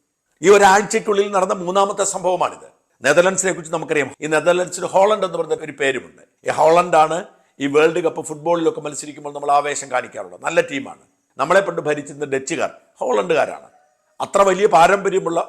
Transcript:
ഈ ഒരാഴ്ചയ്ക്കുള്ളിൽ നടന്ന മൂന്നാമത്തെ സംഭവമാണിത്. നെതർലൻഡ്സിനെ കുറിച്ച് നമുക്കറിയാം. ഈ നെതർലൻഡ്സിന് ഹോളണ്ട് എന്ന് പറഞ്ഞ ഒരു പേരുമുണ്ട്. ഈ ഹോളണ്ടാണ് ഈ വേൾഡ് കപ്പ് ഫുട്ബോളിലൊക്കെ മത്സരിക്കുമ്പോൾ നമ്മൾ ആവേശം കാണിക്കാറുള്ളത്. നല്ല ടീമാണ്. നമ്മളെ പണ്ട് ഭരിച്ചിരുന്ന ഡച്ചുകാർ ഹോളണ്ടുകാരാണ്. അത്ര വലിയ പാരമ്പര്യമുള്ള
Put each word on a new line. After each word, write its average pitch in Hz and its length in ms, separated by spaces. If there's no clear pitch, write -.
ഈ 156 80
ഒരാഴ്ചയ്ക്കുള്ളിൽ 202 840
നടന്ന 190 280
മൂന്നാമത്തെ 196 500
സംഭവമാണിത്. 170 520
നെതർലൻഡ്സിനെ 175 500
കുറിച്ച് 165 220
നമുക്കറിയാം. 151 340
ഈ 151 120
നെതർലൻഡ്സിന് 175 600
ഹോളണ്ട് 196 340
എന്ന് 170 100
പറഞ്ഞ 156 200
ഒരു 143 140
പേരുമുണ്ട്. 131 420
ഈ 131 120
ഹോളണ്ടാണ് 160 640
ഈ 139 80
വേൾഡ് 156 380
കപ്പ് 160 240
ഫുട്ബോളിലൊക്കെ 156 560
മത്സരിക്കുമ്പോൾ 147 500
നമ്മൾ 143 220
ആവേശം 143 340
കാണിക്കാറുള്ളത്. 110 560
നല്ല 165 140
ടീമാണ്. 127 440
നമ്മളെ 170 220
പണ്ട് 170 200
ഭരിച്ചിരുന്ന 147 520
ഡച്ചുകാർ 135 400
ഹോളണ്ടുകാരാണ്. 165 680
അത്ര 135 220
വലിയ 196 340
പാരമ്പര്യമുള്ള 175 720